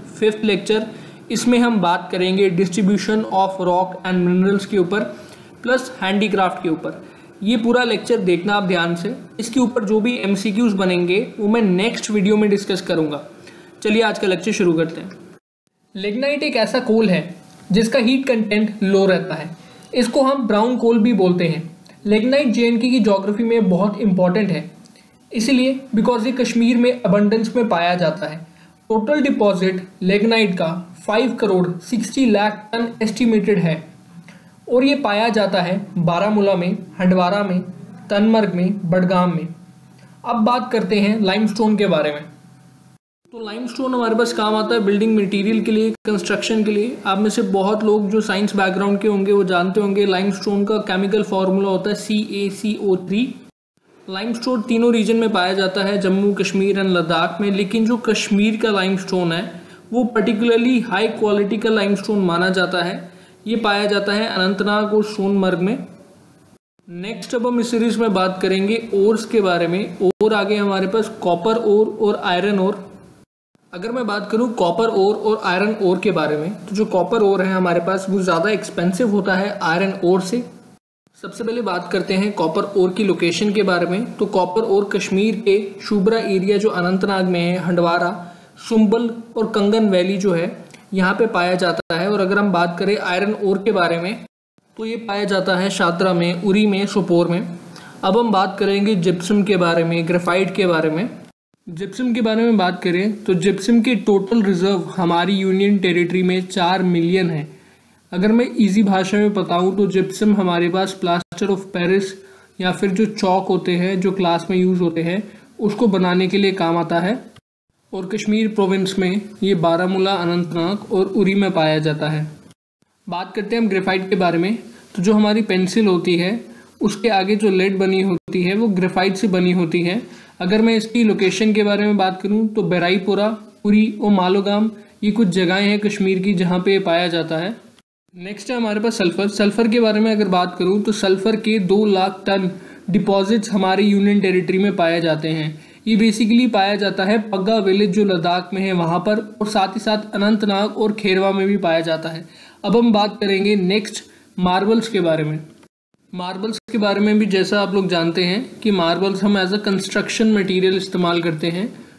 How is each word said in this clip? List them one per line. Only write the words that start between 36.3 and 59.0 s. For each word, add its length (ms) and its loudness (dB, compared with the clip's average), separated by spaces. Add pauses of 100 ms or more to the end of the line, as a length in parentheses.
में, 180 0 (260)
हंडवारा 440 2
में, 180 -2 (500)
तनमर्ग 440 2
में, 360 -2
बडगाम 440 2
में। 120 -4 (800)
अब 200 0
बात 280 0
करते 280 0
हैं 200 2
limestone 560 2
के 100 2
बारे 260 0
में। 100 -8 (1080)
तो 120 -14
limestone 500 -6
हमारे 200 0
पास 180 2
काम 220 0
आता 200 0
है 60 2
building 360 2
material 440 2
के 120 0
लिए, 180 2 (140)
construction 600 0
के 60 0
लिए। 260 0 (100)
आप 120 0
में 120 2
से 120 0
बहुत 420 0
लोग 260 2
जो 100 2
science 360 -2
background 440 0
के 80 0
होंगे 240 2
वो 120 4
जानते 360 0
होंगे 260 2
limestone 580 0
का 140 0
chemical 440 0
formula 460 0
होता 220 -2
है 60 -4
सीएसीओ 1040 -2
three। 360 -4 (760)
Limestone 540 -4
तीनों 300 2
रीजन 240 2
में 140 2
पाया 240 0
जाता 280 -2
है, 180 -2
जम्मू 340 2
कश्मीर 480 0
and 80 0
लद्दाख 500 0
में, 100 -2
लेकिन 360 0
जो 100 0
कश्मीर 600 0
का 140 -2
limestone 640 -2